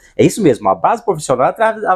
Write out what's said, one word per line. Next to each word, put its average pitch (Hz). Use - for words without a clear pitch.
É 110
isso 180
mesmo, 113
uma 95
base 214
profissional, 147
atra-, 220